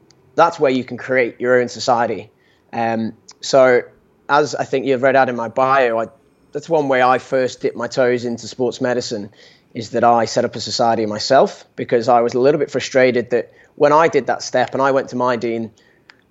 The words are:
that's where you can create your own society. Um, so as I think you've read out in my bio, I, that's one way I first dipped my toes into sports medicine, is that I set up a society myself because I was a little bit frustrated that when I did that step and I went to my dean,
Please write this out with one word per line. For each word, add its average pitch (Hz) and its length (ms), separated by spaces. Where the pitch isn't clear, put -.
that's 165 240
where 147 120
you 127 120
can 123 140
create 127 440
your 123 180
own 120 100
society. 113 600
Um, 113 420
so 127 400
as 147 240
I - 100
think 135 220
you've 131 160
read 131 140
out 131 120
in 123 80
my 117 120
bio, 131 520
I, 113 80
that's 151 180
one 156 180
way 131 140
I 127 160
first 127 440
dipped - 140
my 117 120
toes 123 380
into 117 220
sports - 320
medicine, 120 520
is 113 140
that 120 120
I 120 220
set - 180
up 117 120
a 123 40
society 113 460
myself 107 580
because 120 340
I 120 120
was 117 120
a 123 60
little 147 200
bit 139 120
frustrated 127 580
that 117 240
when 147 180
I 165 140
did 143 180
that 120 160
step - 320
and 131 80
I 135 100
went 135 180
to - 60
my 123 200
dean, 113 340